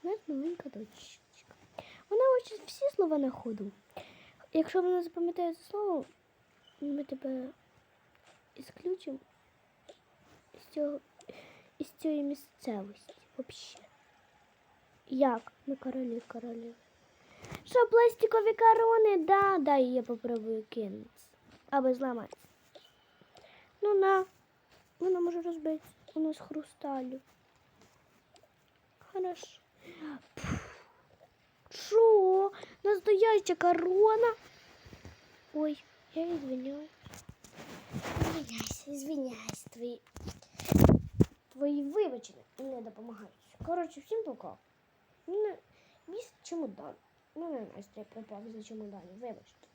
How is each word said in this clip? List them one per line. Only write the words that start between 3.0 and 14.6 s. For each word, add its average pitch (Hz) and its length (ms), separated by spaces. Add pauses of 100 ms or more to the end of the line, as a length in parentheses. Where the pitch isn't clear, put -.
на 269 120
ходу. 208 420 (800)
Якщо 320 280
вона 359 200
запам'ятає 339 520
це - 100
слово, 392 420 (760)
ми 285 220
тебе 262 400 (1120)
ісключимо 311 640 (1300)
із - 120
цього, 294 340 (760)
із - 100
цієї 302 360
місцевості 208 920 (220)
вообще. - 420 (1300)